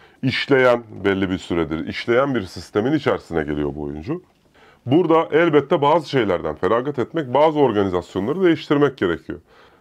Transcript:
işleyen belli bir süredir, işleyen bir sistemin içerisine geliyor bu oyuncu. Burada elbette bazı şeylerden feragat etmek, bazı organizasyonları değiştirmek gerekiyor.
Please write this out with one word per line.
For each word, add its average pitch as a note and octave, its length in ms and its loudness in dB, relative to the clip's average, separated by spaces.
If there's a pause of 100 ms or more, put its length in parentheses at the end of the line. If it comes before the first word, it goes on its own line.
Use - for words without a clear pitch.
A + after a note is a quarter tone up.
(220)
işleyen B2+ 600 2 (220)
belli F#2+ 260 0
bir F#2 80 -2
süredir, D#2+ 480 -4
işleyen B2+ 480 0
bir A2 80 -2
sistemin G#2 500 -4
içerisine F#2+ 520 -2
geliyor C#2+ 300 -4
bu D2+ 80 -10
oyuncu. D#2 400 -10 (640)
Burada D#3+ 460 4
elbette D3+ 500 2
bazı D3 260 2
şeylerden F2 460 -2
feragat A#2+ 440 -2
etmek, C#3 360 -4
bazı D3+ 240 2
organizasyonları G#2 840 0
değiştirmek D3 540 2
gerekiyor. D#2+ 400 -2 (420)